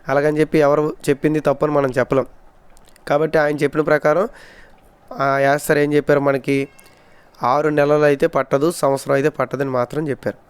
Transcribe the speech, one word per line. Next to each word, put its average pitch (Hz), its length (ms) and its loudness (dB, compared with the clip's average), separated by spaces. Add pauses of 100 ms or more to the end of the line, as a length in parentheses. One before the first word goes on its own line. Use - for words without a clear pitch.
అలాగని 147 320 0
చెప్పి 156 200 0
ఎవరు 151 360 2 (140)
చెప్పింది 151 300 0
తప్పని 151 320 0
మనం 139 180 0 (100)
చెప్పలేం. 127 260 0 (840)
కాబట్టి 156 300 0
ఆయన 151 180 0
చెప్పిన 147 260 -2
ప్రకారం 151 460 0 (960)
ఆ 139 160 0
యాస్ 139 280 2
సార్ 151 120 0
ఏం 147 160 0
చెప్పారు 147 260 2
మనకి, 139 480 -2 (760)
ఆరు 139 260 0
నెలలు 151 340 2
అయితే 147 240 2
పట్టదు, 143 440 0
సంవత్సరం 139 420 -2
అయితే 139 160 0
పట్టదని 135 400 -4
మాత్రం 131 380 -4
చెప్పారు. 123 300 -6 (120)